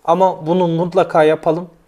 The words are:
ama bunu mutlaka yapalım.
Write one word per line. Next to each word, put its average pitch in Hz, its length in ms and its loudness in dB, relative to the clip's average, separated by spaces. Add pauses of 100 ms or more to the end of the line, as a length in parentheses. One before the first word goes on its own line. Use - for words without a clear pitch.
ama 170 420 0
bunu 175 220 0
mutlaka 170 560 0
yapalım. 160 460 0 (180)